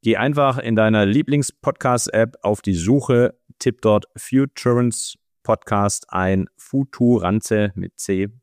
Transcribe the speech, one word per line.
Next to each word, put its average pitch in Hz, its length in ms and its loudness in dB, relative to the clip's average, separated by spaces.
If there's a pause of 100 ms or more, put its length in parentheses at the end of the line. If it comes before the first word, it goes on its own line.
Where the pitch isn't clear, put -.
Geh 110 160 0
einfach 139 400 0
in 113 180 -2
deiner 110 300 4
Lieblings-Podcast-App 123 1400 -2
auf 107 200 -2
die 98 120 -2
Suche, 120 640 2 (220)
tipp - 220 -2
dort 104 240 2 (120)
Futurance 123 1000 -2 (260)
Podcast 101 680 -2
ein, 92 460 0
Futuranze 107 1200 0
mit 90 240 -12
C. 98 300 -2 (140)